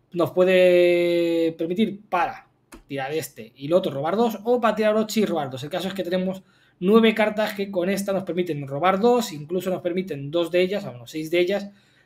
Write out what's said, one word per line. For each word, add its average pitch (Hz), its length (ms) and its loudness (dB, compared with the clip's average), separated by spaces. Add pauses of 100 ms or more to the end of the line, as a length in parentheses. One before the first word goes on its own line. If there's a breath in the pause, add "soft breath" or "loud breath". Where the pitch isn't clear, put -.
(120)
Nos 170 200 0
puede 175 1200 4
permitir 180 560 -2
para - 400 -4 (380)
tirar 139 260 -6
este 127 420 -8
y 139 120 -12
el 160 60 0
otro 185 200 2
robar 151 240 -2
dos, 233 260 0
o 240 160 2
para 220 160 2
tirar 214 220 2
ocho 214 240 0
y - 40 4
robar 151 240 -2
dos. 131 140 -12
El 147 60 -12
caso 180 180 -6
es 185 60 -6
que 190 100 -6
tenemos 185 400 -4 (340 soft breath)
nueve 220 380 4
cartas 214 380 0
que 196 180 -6
con 180 180 -2
esta 202 220 -2
nos 190 120 -2
permiten 165 440 -4
robar 175 320 0
dos, 233 320 2
incluso 165 380 -6
nos 180 120 -4
permiten 170 480 -4
dos 165 220 -2
de 180 80 2
ellas, 185 240 0
o 139 60 -10
bueno, 120 180 -16
seis 156 240 -8
de 175 80 2
ellas, 196 320 -2 (340 soft breath)